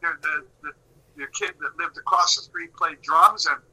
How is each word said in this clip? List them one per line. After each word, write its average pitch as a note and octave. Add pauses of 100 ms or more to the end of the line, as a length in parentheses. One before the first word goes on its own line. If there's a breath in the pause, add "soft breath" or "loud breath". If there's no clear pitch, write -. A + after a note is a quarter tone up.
there, E3
the, D3+ (160)
the, D3 (460)
the C#3
kid -
that D3
lived E3
across -
the -
street E3+
played D#3+
drums, F#3+
and C#3+ (140)